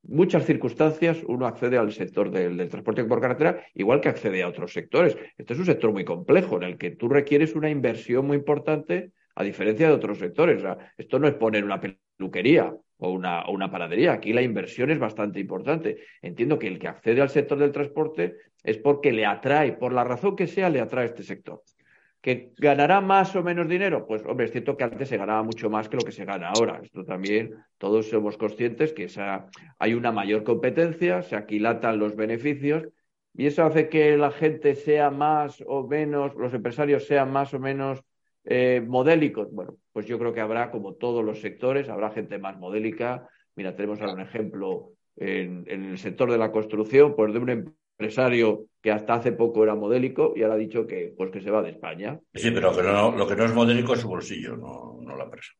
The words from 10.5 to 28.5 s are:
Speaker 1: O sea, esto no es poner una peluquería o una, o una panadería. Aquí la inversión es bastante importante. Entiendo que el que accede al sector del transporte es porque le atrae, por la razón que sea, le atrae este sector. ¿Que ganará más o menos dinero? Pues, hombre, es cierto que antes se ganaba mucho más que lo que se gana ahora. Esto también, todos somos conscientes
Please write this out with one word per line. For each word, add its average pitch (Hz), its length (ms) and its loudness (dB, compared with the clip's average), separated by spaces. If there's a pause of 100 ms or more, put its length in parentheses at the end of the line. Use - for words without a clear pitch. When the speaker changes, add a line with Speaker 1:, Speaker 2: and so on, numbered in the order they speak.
Speaker 1:
O - 20 -6
sea, 95 360 -8
esto - 220 -2
no 151 80 4
es 139 80 4
poner 107 300 2
una 98 160 -2
peluquería 95 920 0 (260)
o 92 120 -4
una, 90 360 -4
o 95 60 -4
una 95 160 -4
panadería. 95 440 0
Aquí 107 200 -2
la 123 100 4
inversión 120 500 -2
es 151 80 0
bastante 104 400 -4
importante. 107 580 -4 (240)
Entiendo 117 340 -2
que 107 120 -4
el 92 100 -8
que 87 100 -8
accede 117 320 0
al 139 80 4
sector 143 300 0
del 143 140 4
transporte 151 640 -4 (260)
es - 160 -2
porque 143 340 2
le 110 140 2
atrae, 131 460 2
por 123 200 -4
la 123 120 2
razón 151 320 -2
que 180 100 0
sea, 180 240 0
le 139 100 2
atrae 123 260 -2
este 107 180 -8
sector. - 380 -14 (600)
¿Que - 340 -2
ganará 180 440 6
más 190 360 2
o 180 80 0
menos 175 240 -2
dinero? 180 360 0
Pues, 110 220 -6
hombre, 120 200 -2
es 110 60 -6
cierto 117 240 -4
que 131 60 -4
antes 120 260 -4
se 120 80 -4
ganaba 107 280 0
mucho 113 260 -4
más 107 180 -2
que 135 80 -4
lo 120 60 0
que - 80 -4
se 98 140 -14
gana 92 240 -6
ahora. 107 340 0
Esto - 220 -16
también, 101 500 -2 (240)
todos 110 300 0
somos 110 280 -2
conscientes 117 580 -2